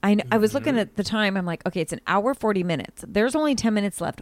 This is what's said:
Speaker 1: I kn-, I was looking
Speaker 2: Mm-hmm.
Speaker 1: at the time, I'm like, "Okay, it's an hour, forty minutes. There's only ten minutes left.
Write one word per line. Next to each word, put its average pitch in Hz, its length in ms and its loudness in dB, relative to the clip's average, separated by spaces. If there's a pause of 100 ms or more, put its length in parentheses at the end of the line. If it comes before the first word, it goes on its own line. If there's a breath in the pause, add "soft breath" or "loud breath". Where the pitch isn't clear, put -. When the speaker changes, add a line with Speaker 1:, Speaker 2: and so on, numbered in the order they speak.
Speaker 1:
I 202 140 6
kn-, 214 140 0
I 214 60 4
was 214 160 4
looking 285 220 -2
Speaker 2:
Mm-hmm. 233 60 2
Speaker 1:
at - 160 -4
the 202 80 -2
time, 208 320 0
I'm 180 100 -2
like, 170 200 -6
"Okay, 180 140 -2
it's 160 140 -4
an - 120 -10
hour, 208 280 2
forty 202 280 0
minutes. 170 460 -4
There's 208 260 0
only 208 200 2
ten 226 180 0
minutes 202 300 -2
left. 160 200 -6